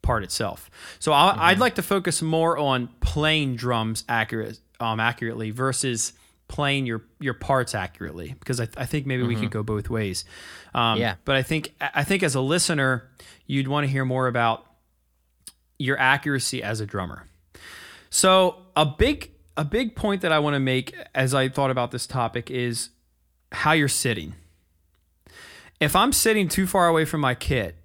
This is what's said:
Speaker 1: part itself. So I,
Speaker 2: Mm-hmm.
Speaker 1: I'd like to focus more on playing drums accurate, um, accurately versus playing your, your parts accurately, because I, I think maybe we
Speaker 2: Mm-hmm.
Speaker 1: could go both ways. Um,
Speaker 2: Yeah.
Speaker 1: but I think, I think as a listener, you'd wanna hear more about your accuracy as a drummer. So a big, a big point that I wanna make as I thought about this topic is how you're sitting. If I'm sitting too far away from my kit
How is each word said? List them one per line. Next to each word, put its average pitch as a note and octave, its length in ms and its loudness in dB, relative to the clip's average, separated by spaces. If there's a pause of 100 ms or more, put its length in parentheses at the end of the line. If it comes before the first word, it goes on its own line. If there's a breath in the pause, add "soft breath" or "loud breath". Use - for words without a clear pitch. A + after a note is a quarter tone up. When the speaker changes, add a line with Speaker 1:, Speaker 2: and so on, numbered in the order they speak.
Speaker 1:
part A2 200 0
itself. - 460 -8 (300 loud breath)
So D#3 120 0
I, D3+ 200 8
Speaker 2:
Mm-hmm. G#3 100 -2
Speaker 1:
I'd F#3 180 6
like B3 160 2
to - 60 -4
focus F3+ 400 -2
more E3 360 0
on C3 320 0 (100)
playing D3 560 0
drums A2+ 520 -2
accurate, A2 520 -2 (200)
um, A2+ 200 -2
accurately A2+ 500 -2
versus B2+ 640 -4 (340 soft breath)
playing C#3 380 0
your, A2+ 160 -4 (200)
your C3 120 -2
parts B2+ 400 0
accurately, F2+ 640 -8
because A#2+ 220 -4
I, A2+ 80 -4 (100)
I C3 80 -6
think C#3 220 -4
maybe B2+ 160 -2
we A#2+ 120 0
Speaker 2:
Mm-hmm. A2 80 -4
Speaker 1:
could G#2+ 80 -4
go G#2+ 120 -4
both G#2+ 260 -4
ways. G#2+ 360 -4 (480 loud breath)
Um, A#2 260 4
Speaker 2:
Yeah. A2+ 160 0 (100)
Speaker 1:
but C#3 120 2
I B2+ 60 2
think, D#3 360 -4
I C#3+ 240 -2
think F#3+ 200 0
as C#3 120 0
a C3 60 2
listener, C3+ 680 0 (380 loud breath)
you'd C3+ 220 -2
wanna D3 180 0
hear C3+ 180 0
more B2+ 220 0
about A#2 380 0 (1120)
your C3+ 180 0
accuracy C3 640 0
as G#2+ 200 -6
a G#2+ 40 -6
drummer. F#2 420 -8 (840 loud breath)
So F#3 480 4 (180)
a D3+ 100 4
big, A#3 460 0 (260)
a D3+ 60 0
big A3 320 -2
point G3+ 260 -2
that E3+ 100 0
I D#3 80 4
wanna D3 200 0
make C3 340 0 (220)
as C3 180 2
I C3+ 160 2
thought C3+ 220 0
about B2 200 -2
this B2 140 -6
topic A#2+ 460 -4
is B2 380 -4 (640)
how D3+ 200 0
you're D#3 160 4
sitting. G2+ 480 -4 (1400 loud breath)
If D3 160 2
I'm A3 160 6
sitting G#3+ 360 4
too F#3+ 200 0
far F3+ 200 4
away D#3+ 180 4
from D#3 160 -2
my C3 140 2
kit G#2+ 500 -2